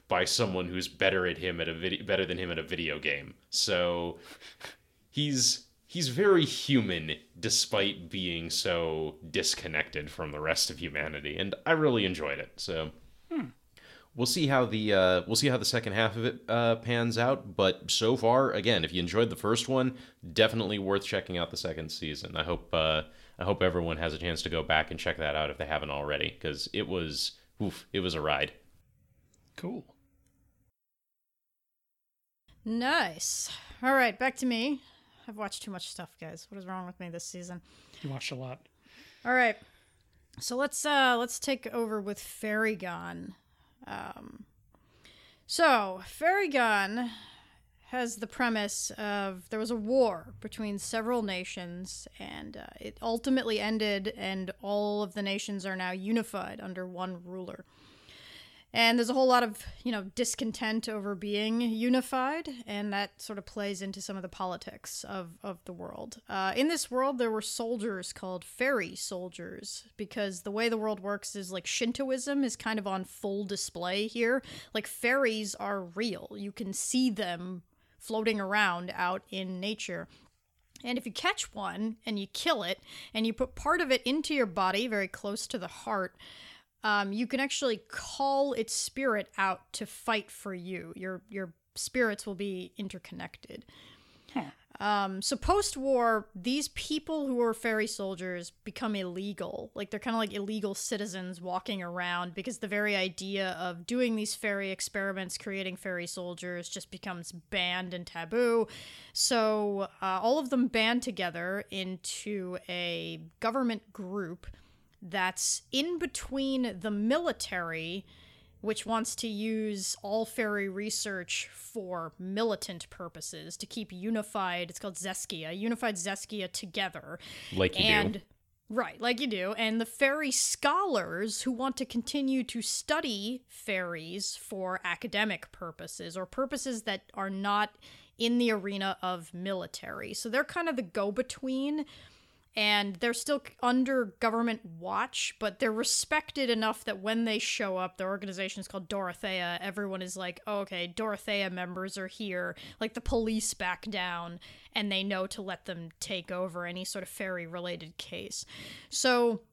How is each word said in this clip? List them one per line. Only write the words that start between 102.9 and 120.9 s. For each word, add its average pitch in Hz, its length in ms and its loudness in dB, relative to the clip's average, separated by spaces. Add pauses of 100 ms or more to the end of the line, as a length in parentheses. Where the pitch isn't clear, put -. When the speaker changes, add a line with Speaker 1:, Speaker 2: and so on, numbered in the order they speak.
Speaker 3:
idea 190 580 0
of 175 340 -6
doing 240 300 4
these 214 180 -2
fairy 196 360 -2
experiments, 190 680 -4
creating 190 380 -4
fairy 175 300 -4
soldiers, 175 600 -6
just - 220 -8
becomes 180 420 -8
banned 180 640 -2
and 175 120 -8
taboo. 226 640 2 (460)
So, 214 760 4 (140)
uh, 185 200 0
all 254 160 6
of 262 120 -2
them 254 180 4
band 233 340 4
together 185 680 -2
into 185 880 -4 (100)
a 170 540 -4 (180)
government 226 540 0
group 185 520 -6 (540)
that's 185 640 -2 (100)
in 320 260 2
between 262 800 -2
the 214 100 -2
military, 196 1120 0 (560)
which 214 240 -2
wants 226 300 0
to 233 140 -4
use 214 760 0
all 214 220 2
fairy 208 440 0
research 196 840 -4